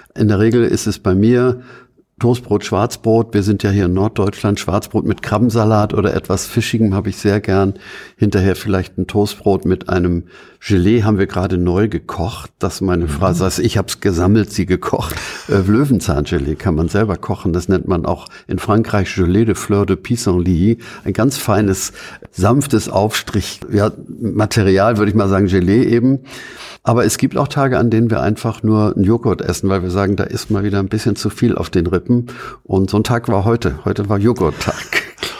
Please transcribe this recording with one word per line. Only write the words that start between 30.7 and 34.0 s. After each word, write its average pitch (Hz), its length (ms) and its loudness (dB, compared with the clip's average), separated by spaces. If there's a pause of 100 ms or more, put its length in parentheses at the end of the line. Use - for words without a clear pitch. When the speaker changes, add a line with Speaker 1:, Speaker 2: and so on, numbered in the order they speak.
Speaker 1:
ein 98 100 0
bisschen 107 280 -2
zu - 140 -4
viel 113 260 0
auf 90 120 -4
den 85 200 0
Rippen. 120 380 0 (360)
Und 95 280 0
so 104 60 0
ein 107 60 4
Tag 117 260 0
war 101 160 0
heute. 98 400 0
Heute 104 240 -2